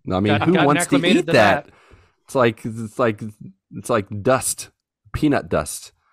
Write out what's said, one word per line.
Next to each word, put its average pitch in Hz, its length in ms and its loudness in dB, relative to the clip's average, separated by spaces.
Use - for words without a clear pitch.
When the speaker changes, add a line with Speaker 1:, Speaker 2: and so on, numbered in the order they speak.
Speaker 1:
I 92 120 0
mean, 104 160 2
Speaker 2:
Got, 151 60 -2
Speaker 1:
who 160 100 2
Speaker 2:
gotten 165 120 2
Speaker 1:
wants 147 180 2
to - 40 -2
Speaker 2:
acclimated 175 360 2
Speaker 1:
eat - 40 -6
Speaker 2:
to 165 60 0
Speaker 1:
that? 104 320 4
Speaker 2:
that. - 80 -20
Speaker 1:
It's - 120 -20
like, 120 280 2
it's 113 340 -10
like, 113 240 0
it's 98 140 -12
like 110 180 0
dust, - 460 -2
peanut 127 380 -2
dust. - 420 -4